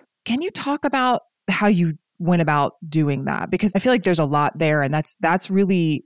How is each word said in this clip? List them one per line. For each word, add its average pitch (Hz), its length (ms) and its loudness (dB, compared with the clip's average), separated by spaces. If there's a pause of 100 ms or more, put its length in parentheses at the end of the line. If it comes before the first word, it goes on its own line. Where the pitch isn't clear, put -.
(260)
Can 247 160 -2
you 370 80 -4
talk 285 360 -6
about 254 360 0 (300)
how 202 160 0
you 170 320 2 (180)
went 175 240 2
about 151 360 0 (120)
doing 143 360 0
that? - 260 -4
Because 185 240 0
I 196 40 2
feel 254 140 2
like 226 80 0
there's 175 160 2
a 160 80 2
lot 147 320 0
there, 151 240 2
and 139 100 0
that's, 151 280 -4
that's 175 320 0
really 180 540 2